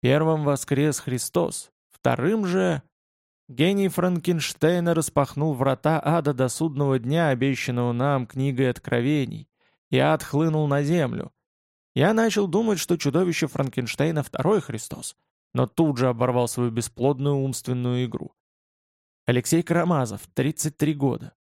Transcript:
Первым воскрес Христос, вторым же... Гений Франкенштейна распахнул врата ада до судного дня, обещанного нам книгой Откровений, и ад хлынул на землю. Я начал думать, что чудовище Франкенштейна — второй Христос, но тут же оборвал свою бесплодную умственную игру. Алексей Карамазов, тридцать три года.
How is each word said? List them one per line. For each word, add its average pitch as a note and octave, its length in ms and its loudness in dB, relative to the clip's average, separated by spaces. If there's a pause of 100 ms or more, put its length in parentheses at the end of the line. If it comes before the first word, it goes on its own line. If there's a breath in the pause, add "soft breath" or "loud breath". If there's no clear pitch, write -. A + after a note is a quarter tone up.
Первым D3+ 420 2
воскрес C#3+ 560 0
Христос, - 720 -4 (200)
вторым D3+ 540 0
же... F3+ 380 0 (640)
Гений F#3 400 2
Франкенштейна F3 1040 0
распахнул D3+ 640 0
врата C3+ 500 0
ада D3+ 300 0
до B2+ 140 0
судного C#3 500 0
дня, D3 320 0
обещанного B2 640 0
нам B2+ 340 0
книгой C3 440 0
Откровений, A#2+ 800 -2 (400)
и B2+ 80 0
ад D3 260 4
хлынул D#3 460 0
на C#3+ 140 2
землю. D3 500 -2 (600)
Я E3+ 180 4
начал A3 340 2
думать, G3+ 320 0
что F3 200 0
чудовище E3 480 0
Франкенштейна — C#3 760 -2
второй F3 380 0
Христос, - 560 -10 (380)
но B2+ 120 2
тут D3 300 2
же B2+ 120 2
оборвал B2 380 0
свою A#2+ 240 -2
бесплодную C3+ 680 0
умственную B2 680 -2
игру. - 280 -8 (920)
Алексей B2+ 380 2
Карамазов, D#3+ 720 0
тридцать D3 420 -2
три D#3 160 0
года. C#3 400 -2 (120)